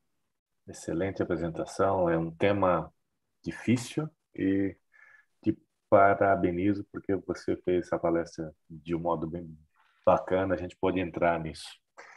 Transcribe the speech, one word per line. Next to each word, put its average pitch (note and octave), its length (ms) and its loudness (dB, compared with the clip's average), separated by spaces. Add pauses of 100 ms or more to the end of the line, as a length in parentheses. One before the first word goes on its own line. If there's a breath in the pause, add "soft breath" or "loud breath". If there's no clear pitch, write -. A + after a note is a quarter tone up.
(680)
Excelente F2+ 540 -4
apresentação. F2 880 0
É E2 80 2
um E2 140 -4
tema F#2 600 0 (520)
difícil B2 640 -2 (260)
e G2 400 0 (680 soft breath)
te - 160 -2 (320)
parabenizo G2 1040 4
porque F#2+ 240 -2
você F2+ 420 -4
fez F2 280 0
essa E2+ 120 -2
palestra E2 560 -2 (160)
de D#2+ 240 -8
um D#2+ 60 -2
modo E2 280 -2
bem D#2+ 300 -10 (480)
bacana, F#2 500 2
a - 20 -4
gente F2+ 180 -10
pôde F#2 240 0
entrar E2+ 400 0
nisso. D#2+ 300 -10 (480 loud breath)